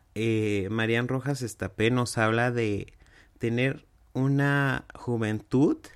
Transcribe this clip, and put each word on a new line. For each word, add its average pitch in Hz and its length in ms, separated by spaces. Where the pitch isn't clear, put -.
eh, 107 560
Marian 113 360
Rojas 131 360
Estapé 107 480
nos 123 260
habla 117 340
de 110 440
tener 120 460
una 139 800
juventud, 120 840